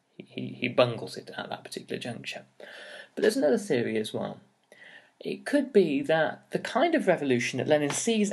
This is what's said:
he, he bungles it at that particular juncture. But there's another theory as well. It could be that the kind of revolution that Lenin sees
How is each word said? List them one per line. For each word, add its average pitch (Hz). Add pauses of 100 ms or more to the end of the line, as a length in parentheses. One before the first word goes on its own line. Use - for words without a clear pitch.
(160)
he, 127
he 127
bungles 123
it -
at -
that -
particular -
juncture. - (720)
But -
there's 214
another 262
theory 113
as 110
well. 104 (800)
It -
could -
be 160
that 160
the 175
kind 320
of 208
revolution 131
that 113
Lenin 147
sees 208